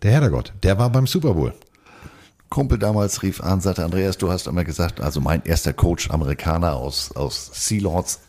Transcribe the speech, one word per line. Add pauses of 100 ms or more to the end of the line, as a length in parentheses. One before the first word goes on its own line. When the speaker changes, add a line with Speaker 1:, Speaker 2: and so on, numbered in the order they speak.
Speaker 1:
der
Herrgott, (120)
der
war
beim
Super
Bowl. (920)
Speaker 2:
Kumpel
damals
rief
an,
sagte,
„Andreas,
du
hast
immer
gesagt“,
also
mein
erster
Coach,
Amerikaner
aus,
aus
Sea
Lords